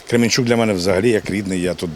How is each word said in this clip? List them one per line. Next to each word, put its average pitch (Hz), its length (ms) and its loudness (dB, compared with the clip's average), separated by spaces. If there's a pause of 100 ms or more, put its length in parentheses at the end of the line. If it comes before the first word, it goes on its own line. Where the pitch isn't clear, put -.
Кременчук 120 360 2
для 117 100 2
мене 113 180 2
взагалі 92 360 0
як 110 200 0
рідний, 95 320 -4
я 87 120 0
тут, 82 220 -6